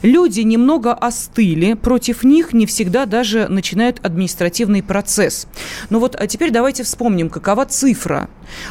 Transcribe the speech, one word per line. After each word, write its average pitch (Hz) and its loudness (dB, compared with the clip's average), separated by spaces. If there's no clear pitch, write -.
«люди 247 4
немного 240 2
остыли, 208 0
против 240 -2
них 311 4
не 226 4
всегда 220 -2
даже 220 0
начинают 208 -2
административный 185 -2
процесс». - -2
Ну 220 2
вот, 247 0
а 208 -2
теперь 311 -2
давайте 254 0
вспомним, 196 -2
какова 202 -2
цифра. 214 -2